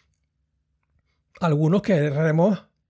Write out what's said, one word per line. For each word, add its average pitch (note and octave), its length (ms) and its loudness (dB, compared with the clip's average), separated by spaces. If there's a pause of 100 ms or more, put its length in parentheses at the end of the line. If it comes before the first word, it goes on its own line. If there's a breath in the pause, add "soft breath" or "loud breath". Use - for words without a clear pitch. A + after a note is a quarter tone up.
(1400 soft breath)
Algunos D#3+ 420 0
querremos, D#3+ 840 0 (260)